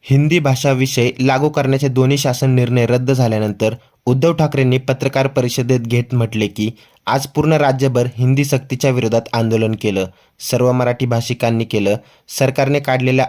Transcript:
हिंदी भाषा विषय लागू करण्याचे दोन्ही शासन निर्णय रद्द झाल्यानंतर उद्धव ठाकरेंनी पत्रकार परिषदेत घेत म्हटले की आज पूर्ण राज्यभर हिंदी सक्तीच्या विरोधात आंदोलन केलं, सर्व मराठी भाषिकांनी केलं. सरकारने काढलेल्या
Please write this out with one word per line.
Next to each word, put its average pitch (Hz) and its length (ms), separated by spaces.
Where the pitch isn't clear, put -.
हिंदी 147 300
भाषा 139 320
विषय 127 380
लागू 135 300
करण्याचे 135 380
दोन्ही 131 300
शासन 131 320
निर्णय 123 360
रद्द 123 260
झाल्यानंतर 110 640
उद्धव 131 280
ठाकरेंनी 139 440
पत्रकार 135 500
परिषदेत 127 520
घेत 120 240
म्हटले 110 340
की 107 240
आज 139 200
पूर्ण 151 260
राज्यभर 131 540
हिंदी 135 280
सक्तीच्या 135 460
विरोधात 113 300
आंदोलन 110 480
केलं, 95 260
सर्व 127 320
मराठी 123 340
भाषिकांनी 117 580
केलं. 104 340
सरकारने 135 520
काढलेल्या 127 500